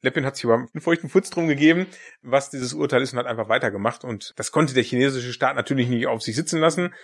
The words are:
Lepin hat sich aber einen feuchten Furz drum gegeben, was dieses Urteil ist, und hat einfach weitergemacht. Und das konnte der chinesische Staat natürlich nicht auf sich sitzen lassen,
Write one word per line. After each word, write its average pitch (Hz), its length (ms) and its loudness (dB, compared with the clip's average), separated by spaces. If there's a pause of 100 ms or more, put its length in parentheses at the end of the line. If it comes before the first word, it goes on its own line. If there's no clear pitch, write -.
Lepin 143 200 -2
hat 135 100 -4
sich - 80 -12
aber 117 120 4
einen 127 260 -4
feuchten 165 260 0
Furz 190 220 2
drum 165 180 -2
gegeben, 160 400 4 (340)
was 135 280 0
dieses 127 240 -6
Urteil 139 280 0
ist, 127 120 -4
und 123 60 -6
hat 123 60 -2
einfach 113 220 -6
weitergemacht. 113 560 -2
Und 117 320 -10
das - 160 -8
konnte 151 220 2
der 123 100 4
chinesische 127 480 0
Staat 131 240 -2
natürlich 127 320 0
nicht 123 200 -2
auf 113 140 -4
sich 113 140 -6
sitzen 160 240 -2
lassen, 165 340 2 (100)